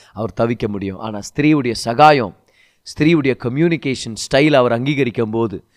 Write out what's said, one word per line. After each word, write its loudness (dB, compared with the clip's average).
அவர் -8
தவிக்க -2
முடியும். -8
ஆனா -10
ஸ்திரீயுடைய 0
சகாயம், 4
ஸ்திரீயுடைய 2
கம்யூனிகேஷன் -4
ஸ்டைல் 2
அவர் 4
அங்கீகரிக்கும் -2
போது, -4